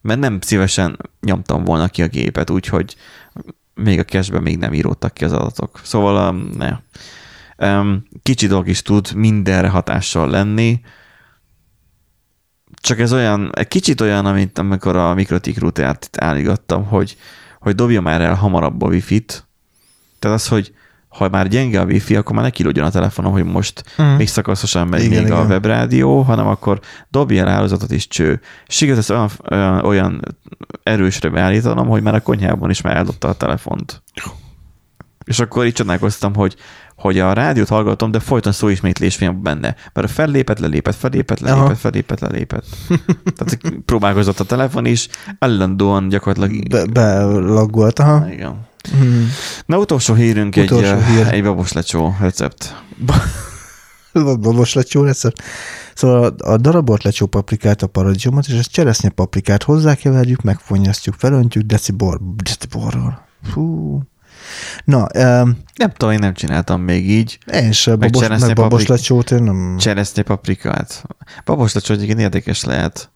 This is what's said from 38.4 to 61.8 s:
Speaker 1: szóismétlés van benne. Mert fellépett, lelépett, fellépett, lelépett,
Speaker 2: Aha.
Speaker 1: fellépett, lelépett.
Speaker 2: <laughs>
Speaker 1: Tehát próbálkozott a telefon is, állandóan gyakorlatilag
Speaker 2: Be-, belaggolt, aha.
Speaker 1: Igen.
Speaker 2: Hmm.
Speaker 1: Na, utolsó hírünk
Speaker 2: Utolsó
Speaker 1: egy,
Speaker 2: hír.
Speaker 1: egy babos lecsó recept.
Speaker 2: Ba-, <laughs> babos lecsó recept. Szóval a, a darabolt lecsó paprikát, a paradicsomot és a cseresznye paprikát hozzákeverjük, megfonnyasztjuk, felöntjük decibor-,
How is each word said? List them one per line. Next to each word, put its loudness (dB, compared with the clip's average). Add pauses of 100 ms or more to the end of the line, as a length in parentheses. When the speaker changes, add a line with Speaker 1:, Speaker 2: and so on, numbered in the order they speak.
Speaker 1:
szóismétlés 0
van -2
benne. -4 (180)
Mert -2
fellépett, 0
lelépett, -2
fellépett, -4
lelépett, 2
Speaker 2:
Aha. 4
Speaker 1:
fellépett, -4
lelépett. -6 (380)
Speaker 2:
<laughs> -2
Speaker 1:
Tehát -4 (260)
próbálkozott 0
a -2
telefon -2
is, 0 (300)
állandóan 0
gyakorlatilag -2
Speaker 2:
Be-, 0
belaggolt, 2
aha. 4
Speaker 1:
Igen. -10 (320)
Speaker 2:
Hmm. 4 (380)
Speaker 1:
Na, 2
utolsó 2
hírünk 2
Speaker 2:
Utolsó 4
Speaker 1:
egy, 2
Speaker 2:
hír. 4
Speaker 1:
egy 2
babos 0
lecsó -2
recept. -4 (320)
Speaker 2:
Ba-, -2
<laughs> -4
babos 2
lecsó 2
recept. 0 (520)
Szóval 4
a, -4
a 4
darabolt 4
lecsó 0
paprikát, 0
a -2
paradicsomot 0
és 0
a 2
cseresznye 2
paprikát 0
hozzákeverjük, 2
megfonnyasztjuk, 0
felöntjük 2
decibor-, 0 (220)